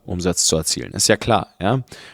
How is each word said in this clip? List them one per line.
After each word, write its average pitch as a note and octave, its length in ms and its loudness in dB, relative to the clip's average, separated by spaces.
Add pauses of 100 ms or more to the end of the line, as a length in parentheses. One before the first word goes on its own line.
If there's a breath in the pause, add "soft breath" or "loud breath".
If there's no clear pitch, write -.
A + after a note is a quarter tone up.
Umsatz F2 400 -2
zu - 100 2
erzielen. C#2+ 380 -4
Ist - 160 2
ja G#2+ 80 4
klar, G#2+ 320 0 (100)
ja. A#2+ 240 0 (300 loud breath)